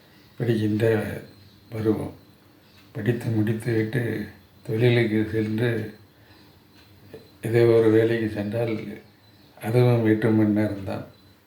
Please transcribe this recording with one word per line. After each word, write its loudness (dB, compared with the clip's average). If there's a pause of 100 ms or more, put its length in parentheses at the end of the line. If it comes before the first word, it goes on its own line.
(340)
படிக்கின்ற -2 (840)
பருவம். -4 (760)
படித்து -4
முடித்துவிட்டு -2 (640)
தொழிலுக்கு 2 (120)
சென்று -2 (1700)
ஏதோ 2
ஒரு 6
வேலைக்கு 2
சென்றால் -4 (840)
அதுவும் 2
எட்டு 2
மணி 4
நேரம்தான். -4 (420)